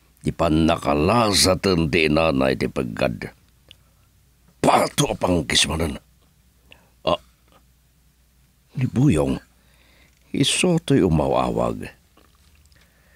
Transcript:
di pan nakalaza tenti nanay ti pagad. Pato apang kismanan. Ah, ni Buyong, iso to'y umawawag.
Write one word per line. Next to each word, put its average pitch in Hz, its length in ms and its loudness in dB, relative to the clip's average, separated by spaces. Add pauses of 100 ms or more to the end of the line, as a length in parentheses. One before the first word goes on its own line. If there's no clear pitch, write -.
(200)
di 76 160 -6
pan 80 320 2
nakalaza 92 880 2
tenti 82 560 0
nanay 67 480 0
ti 65 80 -4
pagad. 60 640 -6 (1300)
Pato 160 560 0
apang 85 320 0
kismanan. - 480 -2 (1120)
Ah, 87 140 0 (1500)
ni - 160 -2
Buyong, 98 480 2 (960)
iso 165 480 0
to'y 139 240 2
umawawag. 62 800 0 (1300)